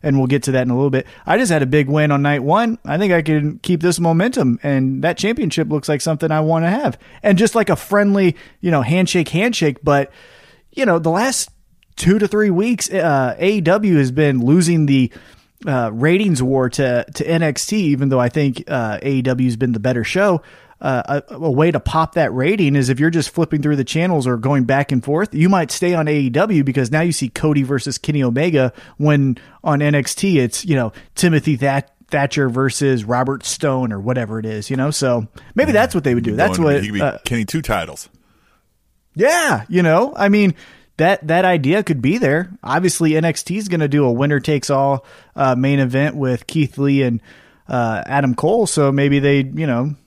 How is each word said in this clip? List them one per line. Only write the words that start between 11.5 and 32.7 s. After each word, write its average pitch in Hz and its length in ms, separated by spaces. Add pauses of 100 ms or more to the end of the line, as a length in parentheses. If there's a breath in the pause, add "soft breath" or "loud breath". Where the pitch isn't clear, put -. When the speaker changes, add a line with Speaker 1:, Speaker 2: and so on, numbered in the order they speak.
Speaker 1:
two 190 240
to 202 80
three 208 220
weeks, 196 420
uh, 143 480
A 190 140
E 208 80
W 185 360
has 131 140
been 135 340
losing 165 420
the, 135 220 (560 loud breath)
uh, 127 280
ratings 160 500
war 131 260
to, 123 360 (100)
to - 120
N 165 140
X 151 240
T, 214 120
even 143 320
though 131 100
I 123 100
think, 139 380
uh, 113 340
A 139 120
E 131 80
W 127 260
has 117 80
been 123 160
the 113 80
better 123 240
show, 185 380 (400 loud breath)
uh, 135 480
a, 233 60
a 147 160
way 156 200
to 139 80
pop - 360
that 147 180
rating 143 420
is 131 140
if 127 100
you're 156 100
just 165 220
flipping 156 300
through 147 140
the 139 80
channels 160 440
or 123 100
going 131 260
back 135 280
and 127 120
forth, 165 320
you 160 140
might 180 220
stay 180 220
on 156 140
A 151 120
E 135 100
W 160 340
because 131 280
now 156 100
you 170 100
see 135 180
Cody 147 340
versus 131 340
Kenny 147 260
Omega 131 480 (260 loud breath)
when 143 400 (260 loud breath)
on 147 180
N 147 140
X 139 200
T 185 240
it's, 123 260
you 165 100
know, 120 180 (220 loud breath)
Timothy 156 420
That-, 135 340 (160)
Thatcher 139 420
versus 131 540